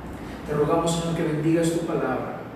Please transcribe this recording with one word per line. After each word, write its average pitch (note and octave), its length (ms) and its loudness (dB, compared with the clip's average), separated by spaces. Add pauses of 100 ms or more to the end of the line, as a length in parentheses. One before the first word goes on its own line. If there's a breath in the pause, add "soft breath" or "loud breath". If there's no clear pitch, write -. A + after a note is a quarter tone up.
(480 loud breath)
Te D3+ 60 -2
rogamos, E3+ 460 2
Señor, E3+ 160 -2
que D#3+ 80 0
bendigas D#3+ 480 2
tu - 140 0
palabra - 560 -2 (140)